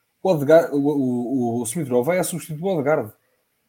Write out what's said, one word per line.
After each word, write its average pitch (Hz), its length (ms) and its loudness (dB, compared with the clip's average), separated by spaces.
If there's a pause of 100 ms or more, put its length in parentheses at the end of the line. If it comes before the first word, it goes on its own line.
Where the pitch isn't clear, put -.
(220)
O 190 100 0
Odegaard, 151 420 4
o, 147 40 2
o, 123 840 -2
o - 40 -4
Smith 147 240 -6
Rowe 123 160 2
vai 175 140 0
a 165 60 -2
substituir 156 380 -10
o 185 40 -4 (120)
Odegaard. 135 340 -2 (560)